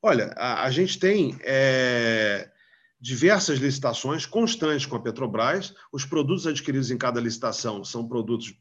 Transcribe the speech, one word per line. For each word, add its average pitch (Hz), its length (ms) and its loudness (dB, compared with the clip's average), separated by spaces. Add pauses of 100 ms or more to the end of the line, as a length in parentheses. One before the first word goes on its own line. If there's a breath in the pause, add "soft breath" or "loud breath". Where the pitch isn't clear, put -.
Olha, 143 340 4
a, - 280 -2
a 131 80 0
gente 180 260 0
tem, 185 440 2
é, 120 1080 2 (500 soft breath)
diversas 147 600 2
licitações 135 680 -2
constantes 156 600 0
com 127 100 -8
a 110 60 -4
Petrobras. 120 720 -2 (180 loud breath)
Os 135 120 -6
produtos 156 440 0
adquiridos 139 420 -2
em 127 80 -2
cada 120 240 -2
licitação 113 640 -4
são 117 240 -8
produtos 117 540 -4